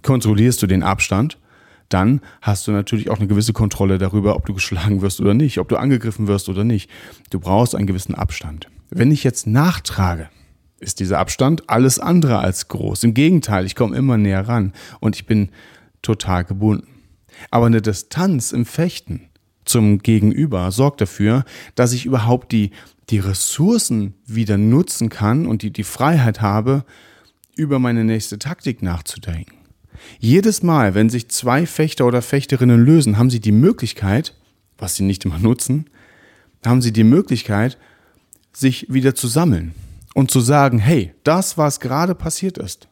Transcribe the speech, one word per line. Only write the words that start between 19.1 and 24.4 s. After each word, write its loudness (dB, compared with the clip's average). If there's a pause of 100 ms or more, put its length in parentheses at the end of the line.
zum 4
Gegenüber 2
sorgt 0
dafür, 0 (300)
dass 2
ich -6
überhaupt 0
die, 0 (400)
die 0
Ressourcen -2 (120)
wieder 0